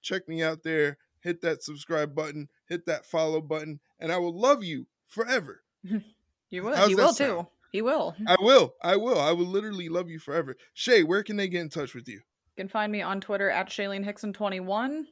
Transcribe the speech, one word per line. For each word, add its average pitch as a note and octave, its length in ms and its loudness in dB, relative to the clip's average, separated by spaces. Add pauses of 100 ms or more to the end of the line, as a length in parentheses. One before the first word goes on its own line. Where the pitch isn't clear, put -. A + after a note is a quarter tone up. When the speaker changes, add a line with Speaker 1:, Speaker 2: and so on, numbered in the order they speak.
Speaker 1:
Check F#3 260 -6
me D#3+ 140 -4
out D#3+ 200 -2
there. D3+ 360 0 (220)
Hit F3 220 -4
that D#3+ 200 -2
subscribe D3+ 520 -4
button, D3+ 340 -6 (180)
hit E3+ 200 -6
that D3+ 180 -4
follow D#3+ 360 0
button, D#3 400 -6 (180)
and E3 120 -6
I F3 60 0
will F3 220 -2
love B3 260 4
you C#3 220 -8 (200)
forever. A3 560 -4 (220)
Speaker 2:
<laughs> G3 180 -4 (500)
You F3+ 120 -8
will. A3+ 100 -2
Speaker 1:
How's F#3+ 140 6
Speaker 2:
He F#3+ 80 4
Speaker 1:
that G#3 80 6
Speaker 2:
will, E4 80 8
Speaker 1:
sound? G3 340 -2
Speaker 2:
too. - 20 -20 (220)
He G3 100 -4
will. A3+ 360 -2 (100)
Speaker 1:
I F3 140 6
will. G#3 420 8
I F3 140 2
will. A#3 240 2
I D3 100 2
will F3 160 2
literally G3 420 -4
love E3+ 220 -4
you D#3+ 80 -12
forever. C#3+ 380 -4 (180)
Shay, A3+ 300 6
where F#3 180 2
can G#3 140 -6
they G3+ 100 0
get F3 140 -2
in D#3+ 80 -8
touch C#3+ 260 -8
with A#2+ 140 -16
you? A2+ 80 -12
Speaker 2:
You G2+ 60 -20 (340)
can G3 120 -8
find G#3+ 220 -2
me G#3 120 -4
on F#3+ 180 -4
Twitter G3 280 -2
at F#3 200 0
Shaylene G3 360 -6
Hickson G#3 280 -8
twenty-one. G#3 800 -4